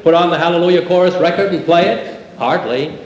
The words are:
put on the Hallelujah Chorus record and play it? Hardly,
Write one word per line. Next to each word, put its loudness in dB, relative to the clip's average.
put 6
on 2
the -2
Hallelujah 2
Chorus 2
record 0
and -4
play 2
it? -6
Hardly, -4